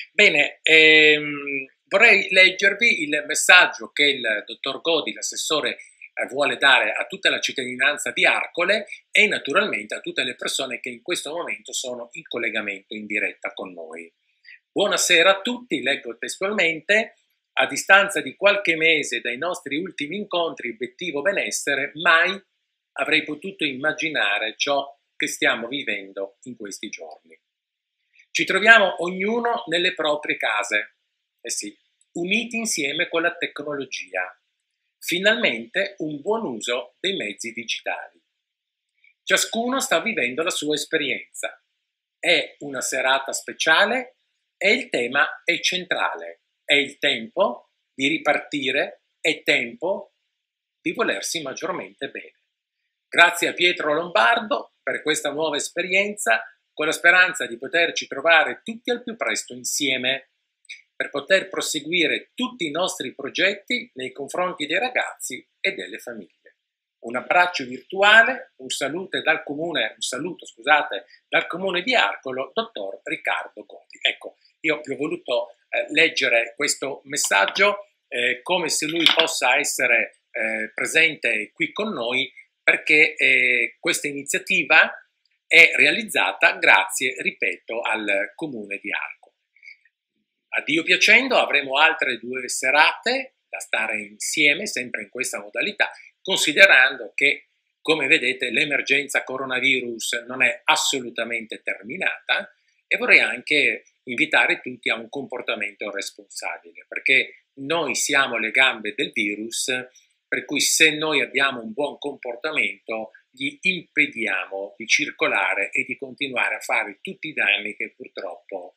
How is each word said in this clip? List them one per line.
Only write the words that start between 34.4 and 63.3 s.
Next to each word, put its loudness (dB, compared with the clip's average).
Finalmente 0
un -6
buon -2
uso -6
dei -2
mezzi -8
digitali. -8
Ciascuno 0
sta 2
vivendo -2
la -2
sua -2
esperienza. -6
È 0
una -8
serata 0
speciale 0
e 2
il 0
tema 0
è 0
centrale. -4
È 2
il 0
tempo -2
di -2
ripartire, -2
è -2
tempo -2
di -4
volersi -2
maggiormente -8
bene. -16
Grazie 6
a -2
Pietro 0
Lombardo 2
per -6
questa -2
nuova -2
esperienza, 0
con -2
la 2
speranza 4
di -10
poterci -2
trovare 2
tutti -8
al -4
più -10
presto -4
insieme, -2
per -8
poter 2
proseguire -2
tutti -6
i -6
nostri -6
progetti -4